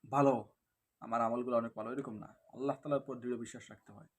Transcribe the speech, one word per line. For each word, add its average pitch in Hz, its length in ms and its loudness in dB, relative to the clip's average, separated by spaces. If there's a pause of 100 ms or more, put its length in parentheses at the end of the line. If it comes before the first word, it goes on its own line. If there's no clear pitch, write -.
(100)
ভালো, 131 340 6 (560)
আমার 117 200 0
আমলগুলো 120 360 2
অনেক 117 200 2
ভালো, 113 160 -6
এরকম 131 260 -6
না। - 80 -12
আল্লাহ - 500 -6
তাআলার 143 240 0
উপর 131 160 -8
দৃঢ় 123 200 -4
বিশ্বাস 117 340 -12
রাখতে 107 220 -20
হয়। 104 140 -20 (120)